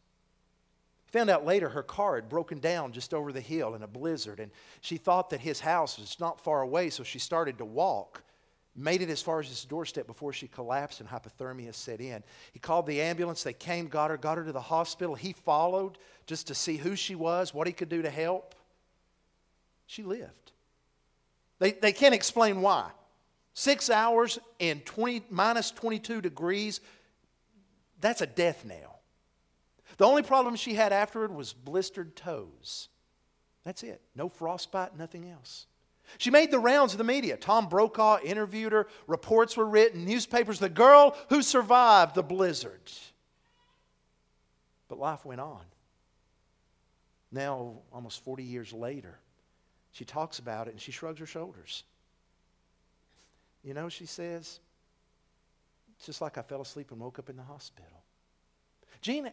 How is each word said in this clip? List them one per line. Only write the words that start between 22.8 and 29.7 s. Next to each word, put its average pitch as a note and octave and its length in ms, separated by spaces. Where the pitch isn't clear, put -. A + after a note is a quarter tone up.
Six - 340
hours A#3 480
in D#3 220
twenty, A#3 480
minus G#3+ 420
twenty-two A3 500
degrees, F3+ 580
that's A3 220
a D#3 60
death E3 360
knell. E2+ 380